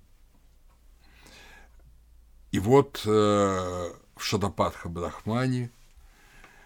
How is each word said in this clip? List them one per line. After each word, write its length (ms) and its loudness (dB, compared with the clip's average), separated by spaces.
И 80 -2
вот, 460 2
э, 40 -2
в 1120 0
Шатапатха 680 -2
Брахмане 840 -4